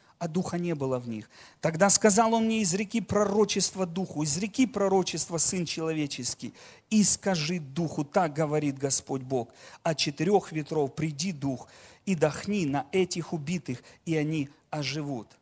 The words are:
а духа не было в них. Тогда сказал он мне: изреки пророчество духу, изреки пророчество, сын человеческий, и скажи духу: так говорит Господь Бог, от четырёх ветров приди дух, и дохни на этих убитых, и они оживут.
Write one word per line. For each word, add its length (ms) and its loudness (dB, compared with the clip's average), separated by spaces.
а 100 -6
духа 280 -4
не 180 -2
было 240 -2
в 80 -8
них. 220 -8
Тогда 300 4
сказал 420 6
он 140 2
мне: 160 2
изреки 400 0
пророчество 800 2
духу, 400 -4
изреки 400 0
пророчество, 720 0
сын 300 2
человеческий, 880 -4
и 160 6
скажи 540 2
духу: 460 -4
так 280 0
говорит 460 -2
Господь 420 -2
Бог, 300 -4
от 160 -2
четырёх 540 0
ветров 420 -2
приди 380 -4
дух, 360 -6
и 80 0
дохни 500 0
на 280 -2
этих 420 -2
убитых, 480 -6
и 100 -2
они 320 -2
оживут. 580 -6